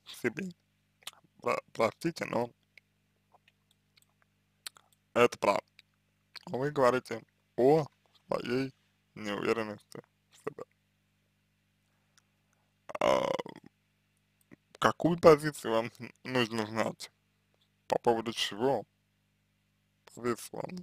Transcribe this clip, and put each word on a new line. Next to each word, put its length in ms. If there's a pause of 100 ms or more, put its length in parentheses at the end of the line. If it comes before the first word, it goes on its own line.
в 160
себе. 300 (880)
Про-, 200 (120)
простите, 520
но 240 (2750)
это 240
правда. 280 (800)
Вы 260
говорите 500 (360)
о 280 (400)
своей 480 (420)
неуверенности 840 (300)
в 60
себе. 260 (2250)
А, 320 (1500)
какую 400
позицию 540
вам 260
н-, 140 (100)
нужно 420
знать, 460 (760)
по 120
поводу 340
чего 520 (1200)
позицию 560
вам, 80 (140)